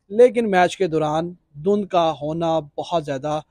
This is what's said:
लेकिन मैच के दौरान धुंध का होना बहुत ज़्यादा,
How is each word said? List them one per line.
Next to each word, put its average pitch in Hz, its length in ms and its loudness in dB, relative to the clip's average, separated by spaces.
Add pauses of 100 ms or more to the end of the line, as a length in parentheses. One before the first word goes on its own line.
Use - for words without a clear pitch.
(120)
लेकिन 233 340 4
मैच 180 300 2
के 185 120 0
दौरान 160 500 -2 (200)
धुंध 196 300 0
का 175 160 2
होना 160 560 -2
बहुत 156 440 -6
ज़्यादा, 147 480 -6